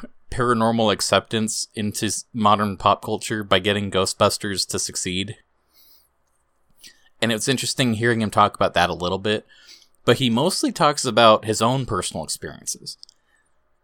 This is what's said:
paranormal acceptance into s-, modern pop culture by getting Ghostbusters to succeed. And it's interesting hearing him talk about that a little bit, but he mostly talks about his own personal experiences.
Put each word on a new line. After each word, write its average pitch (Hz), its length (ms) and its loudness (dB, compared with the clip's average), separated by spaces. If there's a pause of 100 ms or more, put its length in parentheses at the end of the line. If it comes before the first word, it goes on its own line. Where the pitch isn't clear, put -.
(300)
paranormal 117 640 2
acceptance 104 840 -2
into 104 320 -4
s-, - 260 -6
modern 104 440 2
pop - 260 2
culture 107 420 -6
by 98 140 2
getting 101 320 0
Ghostbusters 98 800 0
to 101 100 -6
succeed. - 580 -6 (1800)
And 113 120 0
it's 107 160 -2
interesting 127 460 -2
hearing 113 280 0
him 104 80 -2
talk 104 240 4
about 92 200 0
that 87 160 4
a 87 40 -6
little 90 240 -4
bit, 104 260 -2 (600)
but 123 140 2
he 127 120 0
mostly 165 400 0
talks 147 340 0
about 110 420 6
his 107 140 -2
own 127 240 0
personal 92 380 -6
experiences. - 720 -12 (880)